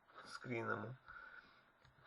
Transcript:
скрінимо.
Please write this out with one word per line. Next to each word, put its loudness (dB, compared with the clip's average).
скрінимо. 4